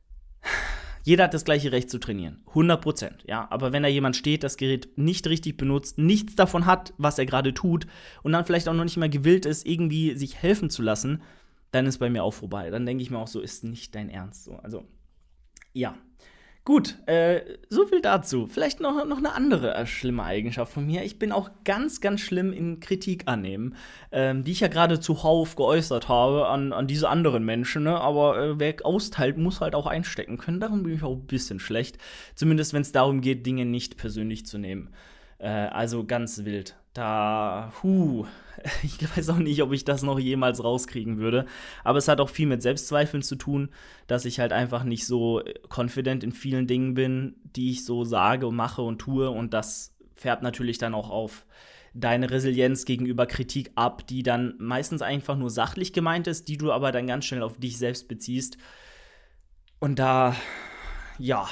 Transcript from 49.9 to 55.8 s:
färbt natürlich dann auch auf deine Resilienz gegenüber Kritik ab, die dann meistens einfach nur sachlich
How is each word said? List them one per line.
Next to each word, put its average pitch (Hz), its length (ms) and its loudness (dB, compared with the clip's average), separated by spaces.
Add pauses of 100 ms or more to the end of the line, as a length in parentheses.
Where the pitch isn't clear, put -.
färbt 120 280 -2
natürlich 120 340 -4
dann 117 160 -4
auch 107 160 -6
auf 107 360 -6 (500)
deine 123 360 2
Resilienz 131 540 2
gegenüber 123 400 0
Kritik - 500 -6
ab, 120 320 0
die 127 160 -6
dann 123 340 0
meistens 131 440 -4
einfach 139 360 -4
nur 127 120 -2
sachlich 123 440 -2